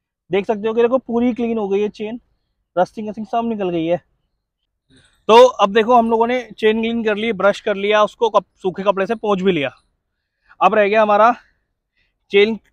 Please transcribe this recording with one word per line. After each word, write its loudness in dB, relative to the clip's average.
देख -2
सकते -4
हो -4
कि 0
देखो 2
पूरी -2
clean -4
हो -4
गई -2
है -2
chain, -12
Rusting -4
वस्टिंग -12
सब -4
निकल -4
गई -4
है। -2
तो 8
अब 0
देखो 2
हम 4
लोगों 0
ने -6
chain 0
clean -4
कर -2
ली, -4
brush 0
कर -4
लिया, 0
उसको -2
कप-, -2
सूखे -6
कपड़े 0
से -4
पोंछ -2
भी 0
लिया। -4
अब 2
रह 2
गया 2
हमारा 4
chain, 2